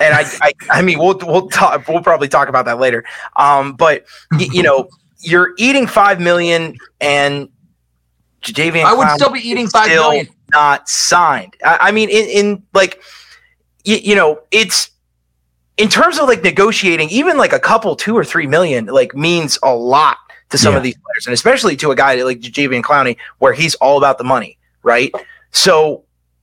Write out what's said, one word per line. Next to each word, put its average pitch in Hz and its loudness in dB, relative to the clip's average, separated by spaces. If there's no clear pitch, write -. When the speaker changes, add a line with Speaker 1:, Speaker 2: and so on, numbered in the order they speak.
Speaker 1:
and 151 4
I, 147 2
I, 147 2
I 170 0
mean, 175 0
we'll, 185 2
we'll 175 -2
talk, 147 0
we'll 160 -2
probably 151 0
talk 139 0
about 131 0
that 120 -4
later. 120 0
Um, 139 2
but 160 0
y-, 156 -2
you 175 0
know, 135 2
Speaker 2:
<laughs> - -20
Speaker 1:
you're 175 0
eating 254 0
five 202 2
million 170 0
and 143 -2
Jadeveon 160 -2
Speaker 2:
I 190 4
would 233 2
Speaker 1:
Clowney 147 2
Speaker 2:
still 143 0
be 262 -8
eating 240 -4
Speaker 1:
is - -8
Speaker 2:
five 214 2
million. 156 2
Speaker 1:
still - -20
not 147 2
signed. 151 0
I, 160 2
I 196 4
mean, 220 0
in, 214 2
in 202 -2
like, 190 0
y-, 214 0
you 208 0
know, 156 2
it's - 0
in 214 0
terms 320 0
of, 285 0
like, 240 0
negotiating, 180 0
even, 302 0
like, 214 2
a 135 0
couple, 202 0
two 226 -2
or 170 0
three - -4
million, 143 0
like, 127 0
means 165 -2
a 131 2
lot 127 2
to - -2
some 113 2
Speaker 3:
Yeah. - 2
Speaker 1:
of 127 -4
these 123 -4
players, - -10
and 123 -4
especially 220 0
to 151 -2
a 127 0
guy 135 2
like 127 -4
Jadeveon 123 -4
Clowney, 135 0
where 175 4
he's 151 -2
all 139 2
about 139 2
the 123 -8
money, 127 -4
right? 120 0
So 156 0